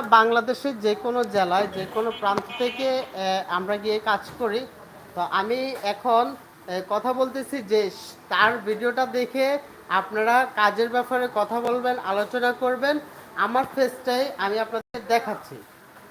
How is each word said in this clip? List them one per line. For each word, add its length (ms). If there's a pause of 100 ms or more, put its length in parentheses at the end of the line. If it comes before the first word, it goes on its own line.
বাংলাদেশের 760
যে 160
কোনো 280
জেলায়, 520
যে 180
কোনো 260
প্রান্ত 260 (120)
থেকে, 300 (280)
এ, 320
আমরা 300
গিয়ে 220
কাজ 200 (200)
করি। 220 (540)
তো 60
আমি 640
এখন, 520 (320)
এ, 220
কথা 240
বলতেছি 480
যে 280
স-, 260 (140)
তার 280
ভিডিওটা 480
দেখে 520 (320)
আপনারা 560 (100)
কাজের 340
ব্যাপারে 460
কথা 240
বলবেন, 400
আলোচনা 520
করবেন। 480 (360)
আমার 300 (100)
পেজটাই 600
আমি 220
আপনাদের 480
দেখাচ্ছি। 480 (560)